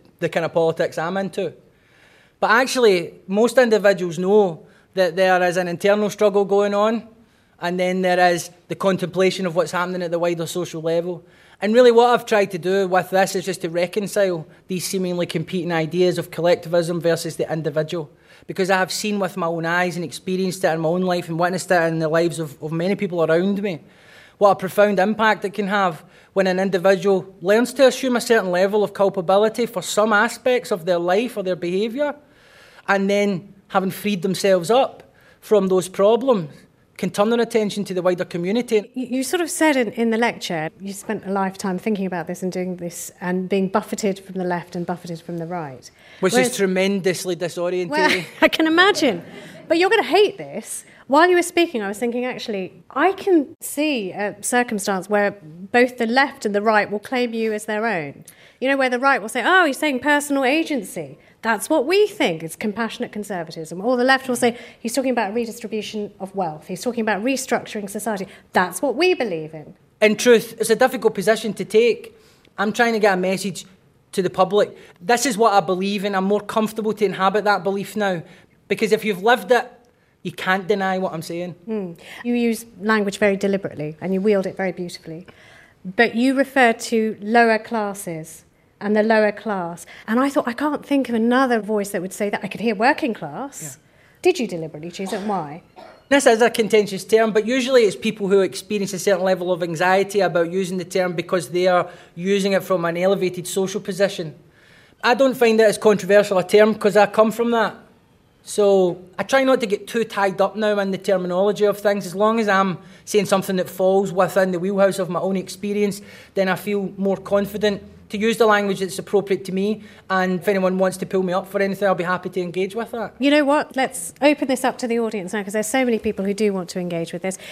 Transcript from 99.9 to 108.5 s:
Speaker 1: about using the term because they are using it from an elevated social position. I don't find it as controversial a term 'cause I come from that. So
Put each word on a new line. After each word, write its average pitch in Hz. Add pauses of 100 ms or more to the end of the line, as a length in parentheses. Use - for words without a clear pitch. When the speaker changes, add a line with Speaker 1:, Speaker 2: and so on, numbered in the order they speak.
Speaker 1:
about 170
using 185
the 175
term 180
because 170
they 180
are 180 (260)
using 196
it 185
from 185
an 170
elevated 180
social 190
position. 185 (680)
I 240
don't 262
find 226
it 220
as 208
controversial 202
a 180
term 214
'cause 208
I 202
come 220
from 233
that. 220 (640)
So 190 (220)